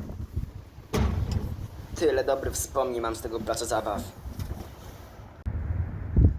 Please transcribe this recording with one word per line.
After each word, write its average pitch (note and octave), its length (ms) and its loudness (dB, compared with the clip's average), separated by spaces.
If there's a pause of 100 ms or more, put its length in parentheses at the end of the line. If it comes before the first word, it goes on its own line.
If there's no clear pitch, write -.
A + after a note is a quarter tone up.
(2000)
Tyle C3+ 280 4
dobrych C3+ 280 2
wspomnień B2+ 480 0
mam A2+ 160 0
z - 40 -8
tego A2+ 200 -4
placu A2 260 0
zabaw. A2 360 0 (2250)